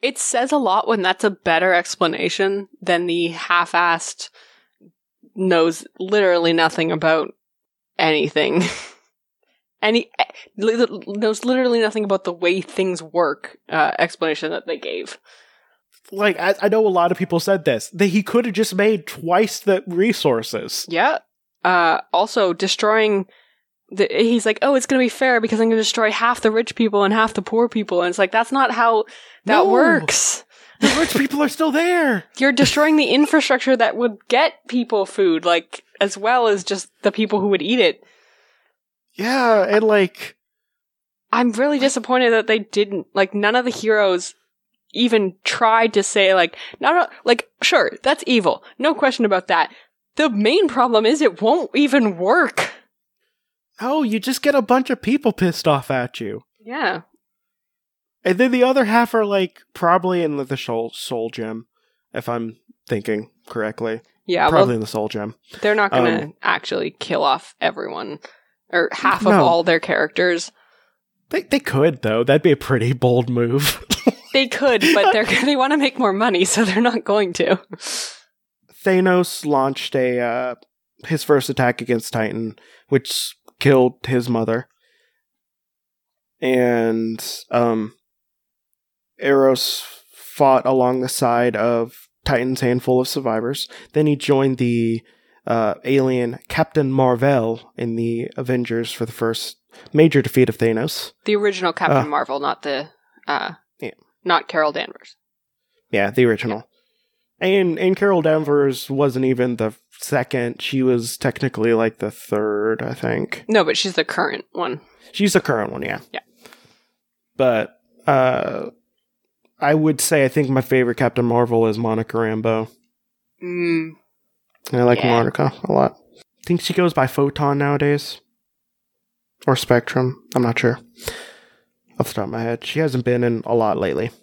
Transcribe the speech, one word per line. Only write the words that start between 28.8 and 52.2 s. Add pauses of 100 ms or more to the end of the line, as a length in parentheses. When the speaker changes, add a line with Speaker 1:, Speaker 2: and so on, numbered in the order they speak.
Speaker 1:
that
Speaker 2:
No.
Speaker 1:
works. (360)
Speaker 2:
The
rich
people
are
still
there.
Speaker 1:
<laughs>
You're
destroying
the
infrastructure
that
would (100)
get (140)
people
food,
like, (180)
as
well
as
just (100)
the
people
who
would
eat
it. (1120)
Speaker 2:
Yeah,
and,
like, (960)
Speaker 1:
I'm
really
disappointed
that
they
didn't,
like,
none
of
the
heroes (580)
even (100)
tried
to
say,
like, (220)
"Not
a" (140)
like, (120)
sure, (100)
that's
evil. (140)
No
question
about
that. (460)
The
main
problem
is
it
won't
even
work. (1080)